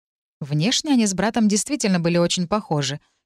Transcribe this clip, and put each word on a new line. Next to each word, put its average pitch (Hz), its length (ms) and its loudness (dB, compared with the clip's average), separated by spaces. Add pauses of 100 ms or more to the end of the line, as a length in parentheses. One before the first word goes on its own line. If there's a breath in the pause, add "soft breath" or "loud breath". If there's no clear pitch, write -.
(400)
Внешне 160 540 0
они 233 120 4
с 190 80 -2
братом 214 340 0
действительно 208 520 0
были 170 180 0
очень 175 300 0
похожи, 147 520 -2 (260)